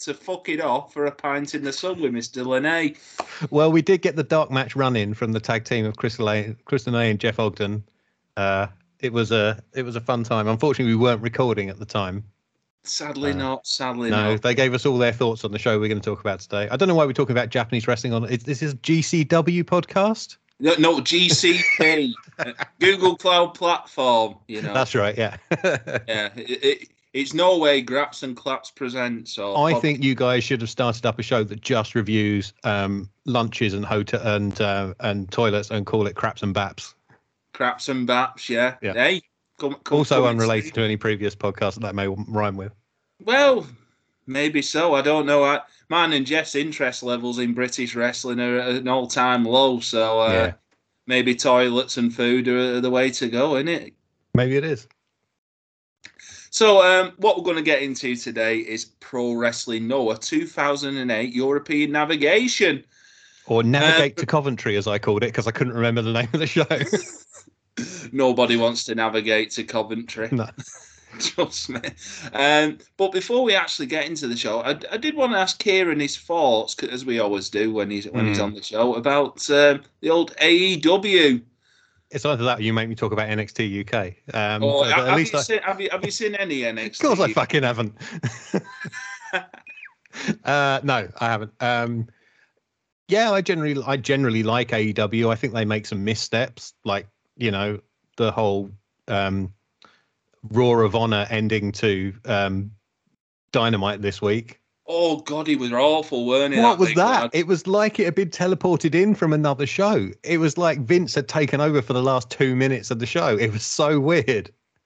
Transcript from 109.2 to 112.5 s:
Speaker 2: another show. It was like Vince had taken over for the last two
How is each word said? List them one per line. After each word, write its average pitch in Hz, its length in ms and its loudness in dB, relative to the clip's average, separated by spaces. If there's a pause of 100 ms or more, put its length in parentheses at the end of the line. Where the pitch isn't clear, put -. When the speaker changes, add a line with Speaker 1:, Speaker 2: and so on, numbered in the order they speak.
Speaker 2:
another 143 340 0
show. 180 440 0 (120)
It 165 160 0
was 160 200 0
like 160 220 2
Vince 160 340 2
had 143 120 -2
taken 147 340 0
over 147 200 2
for 123 140 -2
the 127 80 0
last 131 280 0
two 131 240 0